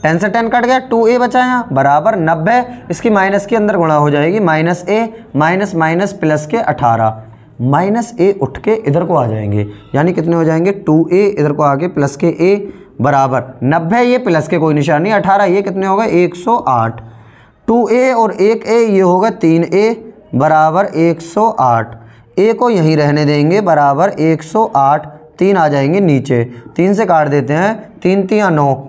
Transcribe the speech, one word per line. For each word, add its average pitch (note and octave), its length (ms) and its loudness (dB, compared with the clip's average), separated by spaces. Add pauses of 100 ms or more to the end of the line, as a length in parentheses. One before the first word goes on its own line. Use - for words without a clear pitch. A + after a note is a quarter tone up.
टैन D#3+ 160 0
से G#3 100 -2
टैन A3+ 200 -2
कट A#3+ 160 0
गया, B3+ 160 2
टू A#3 260 0
ए A#3+ 120 4
बचा B3 200 0
यहाँ B3+ 340 0
बराबर C#3+ 460 2
नब्बे, E3+ 440 0 (280)
इसकी G3 200 -2
माइनस G3 360 0
के A3+ 100 -2
अंदर G#3 200 0
गुणा E3 180 2
हो D3 160 2
जाएगी, D#3 300 0
माइनस E3+ 480 0
ए, A3 360 -2 (120)
माइनस F3+ 380 0
माइनस E3+ 400 0
प्लस D3+ 320 -2
के A3+ 120 -4
अठारह, A#2 640 -2 (400)
माइनस F#3 580 0
ए F#3 100 4 (120)
उठ - 160 -6
के G#3+ 180 0
इधर E3+ 280 -2
को E3+ 120 -2
आ C3 100 0
जाएंगे, G#2 400 -2 (280)
यानी D#3 180 0
कितने E3+ 240 -2
हो E3 80 0
जाएंगे, D#3+ 280 0
टू E3 360 0
ए F#3 200 2
इधर D3 240 -2
को C#3+ 100 -2
आके C#3+ 260 0
प्लस C#3+ 280 -2
के - 100 -2
ए F#3+ 460 0 (280)
बराबर C3+ 440 2 (200)
नब्बे, E3 380 0
ये B3 160 2
प्लस E3+ 300 -2
के F3+ 100 0
कोई D#3 160 2
निशान D3 280 0
नहीं, G3+ 100 0
अठारह, G3+ 340 2
ये F#3 160 0
कितने F#3+ 240 -4
हो F#3+ 100 0
गए, A3 180 0
एक F3 220 2
सौ A3+ 220 -2
आठ। A2+ 420 -2 (680)
टू A#3 200 2
ए B3+ 240 2
और A3+ 200 0
एक G#3 340 0
ए, A3+ 120 2
ये G#3+ 220 2
होगा F#3+ 320 2
तीन E3 320 2
ए G#3 500 -2 (200)
बराबर D#3 520 2
एक E3 360 0
सौ - 280 0
आठ। A#2+ 460 0 (420)
ए G#3+ 140 2
को A#3+ 180 0
यहीं D#3+ 260 2
रहने D3 280 2
देंगे D3 380 2
बराबर D3+ 480 2
एक D#3+ 320 -2
सौ A3 340 -2
आठ, C#3 300 2 (320)
तीन G3 180 2
आ D#3+ 120 2
जाएंगे C#3+ 320 0
नीचे, C3+ 440 2 (320)
तीन F#3 180 2
से G#3 120 0
काट D#3+ 220 2
देते C#3+ 260 0
हैं, G#3 460 -4
तीन F#3+ 260 0
तिया G#3 240 0
नौ D3 240 2 (140)